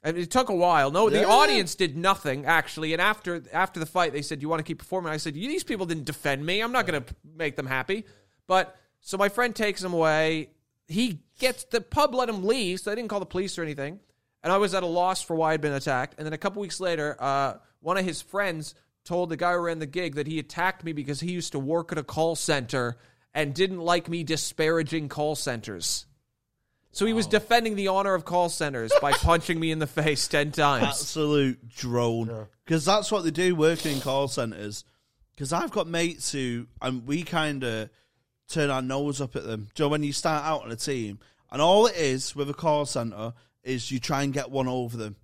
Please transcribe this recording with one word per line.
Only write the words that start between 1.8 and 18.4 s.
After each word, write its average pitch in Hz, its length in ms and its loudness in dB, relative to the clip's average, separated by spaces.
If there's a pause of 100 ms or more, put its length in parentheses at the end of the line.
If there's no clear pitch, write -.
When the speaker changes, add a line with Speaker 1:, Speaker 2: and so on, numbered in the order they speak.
Speaker 1:
nothing, 156 480 0
actually. 156 480 2
And 165 80 0
after, 180 420 0 (100)
after 180 260 0
the 160 60 -2
fight, 170 260 0
they 143 100 -4
said, 143 180 -8
"Do 135 40 -8
you 151 60 -6
wanna 160 140 -2
keep 160 160 -8
performing?" 180 340 -6
I 156 40 -4
said, 151 160 -6
"These 262 300 -4
people 196 220 -4
didn't 160 200 -4
defend 151 400 -4
me. 185 160 0
I'm 240 120 -2
not 240 120 2
gonna 156 160 -2
p-, - 140 -12 (220)
make 156 200 -4
them 135 100 -6
happy." 131 380 -4 (420)
But, 185 280 2 (260)
so - 160 -8
my 202 120 4
friend 240 260 0
takes 208 280 -2
him 180 100 -4
away. 156 560 2 (380)
He 190 320 -2 (180)
gets, 254 280 -2
the 233 160 -2
pub 294 340 2
let 247 140 0
him 202 160 -4
leave, 202 340 2
so - 100 -6
they 208 60 -2
didn't 226 140 -6
call 202 100 -2
the 185 60 -6
police 185 340 -4
or 165 40 -4
anything. 151 360 -6 (420)
And 165 120 0
I 196 40 4
was 202 160 2
at 190 100 0
a 180 40 -2
loss 175 340 0
for 170 140 -4
why 160 180 2
I'd 151 80 0
been 147 120 0
attacked. 139 440 -2
And 151 80 -10
then 156 80 -6
a 156 40 -8
couple 196 240 -4
weeks 185 180 -8
later, 160 400 -2
uh, 139 360 0 (260)
one 180 160 0
of 185 80 0
his 165 180 -6
friends 175 500 -4 (320)